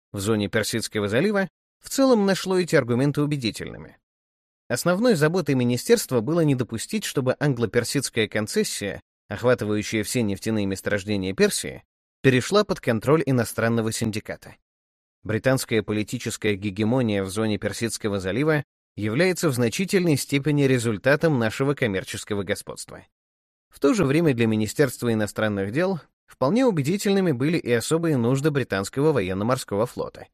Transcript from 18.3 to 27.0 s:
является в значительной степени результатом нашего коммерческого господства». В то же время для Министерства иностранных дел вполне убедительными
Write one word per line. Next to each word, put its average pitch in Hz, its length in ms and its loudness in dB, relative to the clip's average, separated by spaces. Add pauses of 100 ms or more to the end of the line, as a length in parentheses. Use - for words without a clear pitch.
является 147 540 0
в 135 40 0
значительной 165 600 2
степени 143 480 0
результатом 131 760 2
нашего 135 340 0
коммерческого 101 680 -4
господства». - 640 -8 (640)
В - 120 -20
то 277 120 4
же 190 120 2
время 147 280 4
для 117 140 2
Министерства 107 640 0
иностранных 104 640 -2
дел 175 260 0 (280)
вполне 202 380 2
убедительными 190 680 2